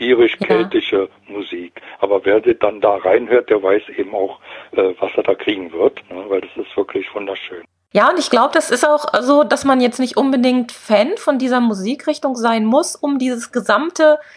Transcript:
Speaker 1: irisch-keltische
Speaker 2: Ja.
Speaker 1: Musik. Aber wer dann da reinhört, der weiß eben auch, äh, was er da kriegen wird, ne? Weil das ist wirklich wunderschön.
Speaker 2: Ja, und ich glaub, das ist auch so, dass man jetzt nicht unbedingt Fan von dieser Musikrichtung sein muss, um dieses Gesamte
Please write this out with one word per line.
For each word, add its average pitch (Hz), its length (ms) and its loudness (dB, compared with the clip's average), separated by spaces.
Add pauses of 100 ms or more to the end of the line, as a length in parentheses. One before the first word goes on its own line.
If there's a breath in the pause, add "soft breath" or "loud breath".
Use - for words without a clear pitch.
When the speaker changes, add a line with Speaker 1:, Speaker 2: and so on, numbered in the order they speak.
(160)
Speaker 1:
irisch-keltische 110 920 2 (200)
Speaker 2:
Ja. 104 60 -14
Speaker 1:
Musik. 87 460 -10 (200 loud breath)
Aber 98 240 0
wer 104 160 4
dann 107 400 0
da 101 160 4
reinhört, 110 540 2
der 104 120 2
weiß 98 200 2 (140)
eben 101 180 -6
auch, 98 240 -4 (340 loud breath)
äh, 95 280 0
was 98 160 -2
er 110 80 0
da 98 100 2
kriegen 95 380 -6
wird, 90 280 0 (100)
ne? 92 180 -12
Weil 95 140 -2
das 92 140 -14
ist - 200 -12
wirklich 98 380 -4
wunderschön. 98 500 -10 (300)
Speaker 2:
Ja, 208 140 2
und 359 100 -2
ich 294 120 -4
glaub, 254 220 0
das 320 180 0
ist 247 180 0
auch 302 160 2 (160)
so, 285 240 4
dass 294 220 -2
man 262 160 4
jetzt 247 180 0
nicht 254 160 -4
unbedingt 254 560 0
Fan 233 460 0
von 277 200 0
dieser 247 220 0
Musikrichtung 247 760 -2
sein 226 280 0
muss, 269 320 2
um 285 220 -2
dieses 247 340 -4
Gesamte 302 640 2 (180 loud breath)